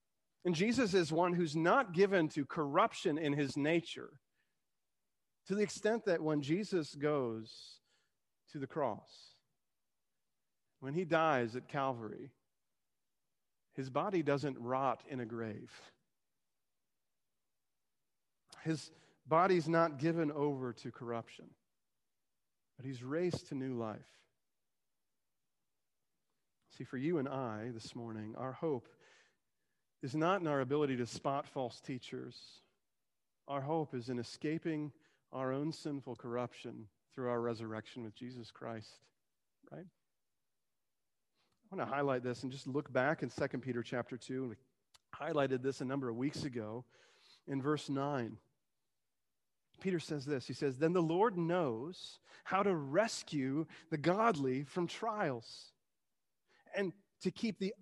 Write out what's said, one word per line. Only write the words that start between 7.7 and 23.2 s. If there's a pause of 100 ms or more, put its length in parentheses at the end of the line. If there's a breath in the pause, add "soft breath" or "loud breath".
to
the
cross, (1500)
when
he
dies
at
Calvary, (1400)
his
body
doesn't
rot
in
a
grave. (3000)
His (360 soft breath)
body's
not
given
over
to
corruption, (1300)
but
he's
raised